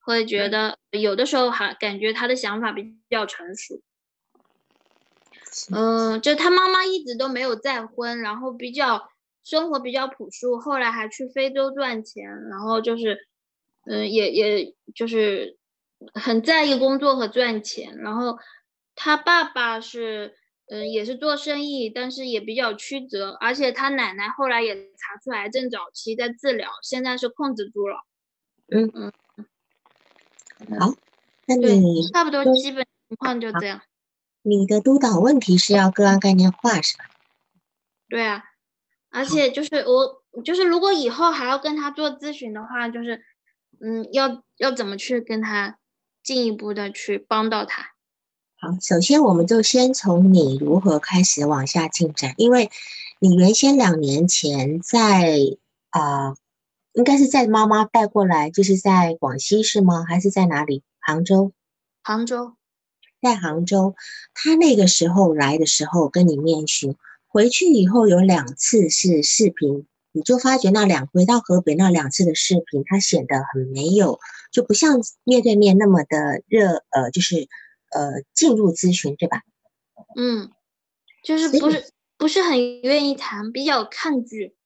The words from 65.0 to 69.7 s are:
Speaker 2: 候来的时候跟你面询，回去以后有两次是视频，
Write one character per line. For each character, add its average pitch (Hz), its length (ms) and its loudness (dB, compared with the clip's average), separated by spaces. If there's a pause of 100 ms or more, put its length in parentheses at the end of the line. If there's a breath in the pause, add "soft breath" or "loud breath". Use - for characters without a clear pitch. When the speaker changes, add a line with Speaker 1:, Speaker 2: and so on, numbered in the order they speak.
Speaker 2:
候 175 260 4
来 147 240 0
的 160 80 2
时 - 200 -2
候 165 220 0
跟 180 200 4
你 151 80 2
面 156 320 0
询， 143 260 -4 (320 soft breath)
回 220 220 4
去 359 180 0
以 247 220 6
后 220 180 4
有 180 140 6
两 180 340 4
次 202 360 2
是 165 340 2
视 208 260 2
频， 143 380 -4 (240)